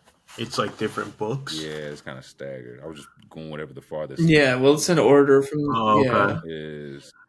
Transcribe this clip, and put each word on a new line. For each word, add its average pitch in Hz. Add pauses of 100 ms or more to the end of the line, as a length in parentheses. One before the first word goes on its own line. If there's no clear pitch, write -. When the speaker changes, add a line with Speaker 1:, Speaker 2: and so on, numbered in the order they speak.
(380)
Speaker 1:
It's, 117
like, 104
different 104
books? 123
Speaker 2:
Yeah, 78
it's 76
kinda 65
staggered. 64
I -
was 80
just 69 (220)
going 80
whatever 76
the -
farthest 78
Speaker 3:
Yeah, 151
well, 139
it's 151
an 170
order 139
from, 151 (160)
Speaker 1:
Oh, 110
okay. -
Speaker 3:
yeah. 101
Speaker 2:
is. 76 (180)